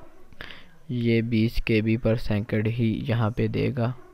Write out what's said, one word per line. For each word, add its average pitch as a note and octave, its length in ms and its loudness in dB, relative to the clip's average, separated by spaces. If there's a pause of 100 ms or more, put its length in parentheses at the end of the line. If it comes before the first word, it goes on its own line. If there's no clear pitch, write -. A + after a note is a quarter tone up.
(920)
ये A#2 300 2
बीस A2+ 400 2
के A2 200 2
बी A2+ 160 2
per A2+ 200 2
second G#2+ 500 0
ही A2+ 260 0
यहाँ A2 380 0
पे A2 160 0
देगा, A2+ 480 -2 (180)